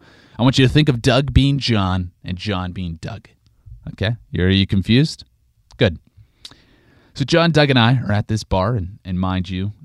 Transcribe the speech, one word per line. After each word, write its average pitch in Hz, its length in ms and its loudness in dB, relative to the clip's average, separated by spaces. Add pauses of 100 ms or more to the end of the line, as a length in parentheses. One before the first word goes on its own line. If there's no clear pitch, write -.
(400)
I - 20 0
want 127 160 2
you 135 80 4
to 120 80 2
think 151 160 4
of 123 100 0
Doug 131 320 0
being 139 280 2
John 92 520 -2 (120)
and 90 160 -8
John 90 320 -6
being 87 240 -8
Doug. - 340 -14 (640)
Okay? 110 240 -2 (160)
You're, 87 160 0
are - 20 4
you 95 160 4
confused? 110 600 0 (520)
Good. 92 220 0 (1120)
So 139 120 -4
John, 165 260 2
Doug, 151 180 4
and 131 80 4
I 120 300 4
are 104 40 -2
at 104 180 -2
this 107 140 -2
bar, 98 320 -2
and, 95 280 -6
and 92 160 -4
mind 92 300 -2
you, 95 240 -6 (100)